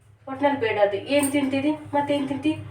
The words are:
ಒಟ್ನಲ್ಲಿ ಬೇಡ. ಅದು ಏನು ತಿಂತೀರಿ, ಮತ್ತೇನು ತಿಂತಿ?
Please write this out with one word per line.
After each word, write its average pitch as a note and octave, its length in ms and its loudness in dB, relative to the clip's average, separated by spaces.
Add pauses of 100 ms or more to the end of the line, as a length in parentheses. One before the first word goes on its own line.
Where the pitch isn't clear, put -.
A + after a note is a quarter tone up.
(280)
ಒಟ್ನಲ್ಲಿ C4+ 380 0
ಬೇಡ. G#3 120 0 (100)
ಅದು G3 120 0 (160)
ಏನು C4+ 200 2
ತಿಂತೀರಿ, C4+ 360 0 (240)
ಮತ್ತೇನು C#4+ 360 0
ತಿಂತಿ? D4+ 220 -2 (180)